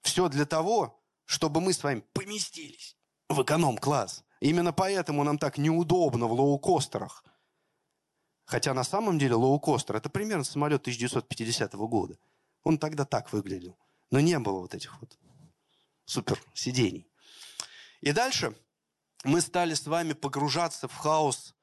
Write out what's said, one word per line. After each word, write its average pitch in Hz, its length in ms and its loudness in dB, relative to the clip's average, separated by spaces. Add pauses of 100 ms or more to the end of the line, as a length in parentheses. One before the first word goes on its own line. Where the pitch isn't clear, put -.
Все 180 260 2
для 147 180 2
того, 165 580 0 (220)
чтобы 160 360 0
мы 185 120 2
с - 100 -4
вами 135 200 0 (100)
поместились - 840 -8 (320)
в 147 140 2
эконом-класс. 139 800 0 (160)
Именно 170 340 2
поэтому 180 500 0
нам 147 140 2
так 147 220 -2
неудобно 160 680 4
в 113 80 2
лоукостерах. 143 880 0 (1200)
Хотя 127 280 -2
на 127 100 0
самом 196 360 0
деле 131 160 4
лоукостер — 131 600 2
это 107 120 -6
примерно 202 340 -4
самолет 147 380 0
тысяча 117 200 -6
девятьсот 123 260 -2
пятидесятого 110 600 -4
года. 104 300 -2 (460)
Он 151 160 2
тогда 151 260 -2
так - 260 -4
выглядел. 95 460 -6 (320)
Но 131 100 2
не 160 200 4
было 98 220 -2
вот 90 120 -12
этих - 260 -14
вот - 200 -20 (880)
супер - 380 -4 (100)
сидений. 127 540 -2 (920)
И 139 100 0
дальше 175 420 0 (680)
мы 147 160 4
стали 170 360 0
с 143 120 -6
вами 165 240 -2
погружаться 143 800 -2
в - 80 -16
хаос 151 640 0